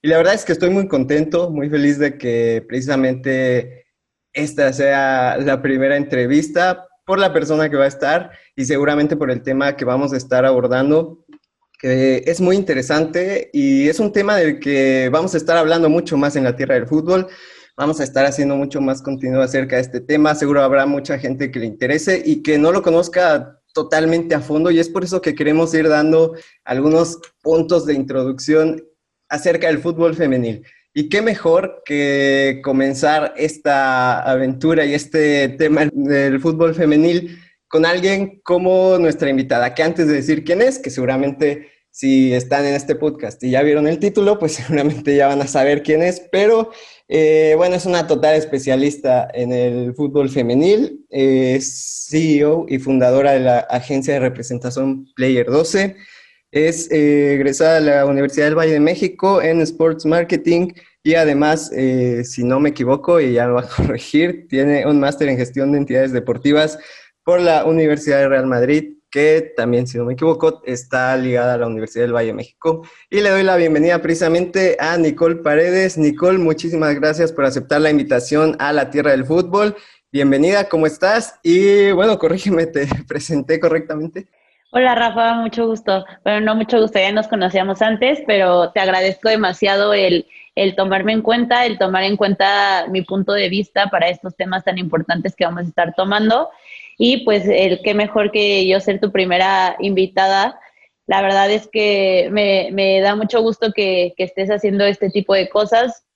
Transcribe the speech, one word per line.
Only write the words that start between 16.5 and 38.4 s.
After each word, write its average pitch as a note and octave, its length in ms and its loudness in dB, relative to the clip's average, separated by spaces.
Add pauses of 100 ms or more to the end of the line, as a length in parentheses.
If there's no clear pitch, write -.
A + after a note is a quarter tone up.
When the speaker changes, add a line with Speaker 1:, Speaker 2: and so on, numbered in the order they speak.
Speaker 1:
Tierra C3+ 180 -2
del A#2+ 120 0
Fútbol. E3 400 0 (500)
Vamos D3+ 220 -2
a C#3+ 60 -2
estar C3+ 200 0
haciendo C#3 300 -2
mucho C#3 260 -4
más C3+ 220 -4
contenido C3 400 -4
acerca C3 340 -2
de B2+ 60 0
este B2+ 180 -8
tema. D3+ 360 0
Seguro C#3+ 260 2
habrá C3+ 240 2
mucha C#3 320 -4
gente C3 320 -6
que B2+ 80 -8
le A2+ 80 -6
interese D3+ 580 -2
y D#3 180 0
que D3+ 140 0
no D3+ 140 2
lo F#3 120 0
conozca E3+ 760 0 (140)
totalmente D#3+ 640 0
a D3 40 -2
fondo, D#3 300 0
y E3 80 4
es E3 100 0
por F3+ 140 -6
eso F3+ 180 -4
que D#3+ 140 -2
queremos D#3 400 0
ir D#3+ 140 2
dando D#3+ 460 2 (300)
algunos D#3 540 0 (240)
puntos D#3+ 420 0
de D3 100 0
introducción C3+ 920 -2 (440)
acerca E3+ 380 -2
del D#3+ 140 0
fútbol E3 340 0
femenil. B2+ 500 -2 (280)
Y D3+ 160 -4
qué G3+ 120 0
mejor F#3+ 640 0
que C#3 800 0
comenzar C#3 720 0
esta C3+ 840 0
aventura C3+ 640 0
y C#3+ 100 -2
este D3 540 0
tema D3+ 440 0
del C#3 460 0
fútbol D#3+ 380 0
femenil E3+ 600 0 (300)
con D#3+ 180 0
alguien F#3+ 600 -2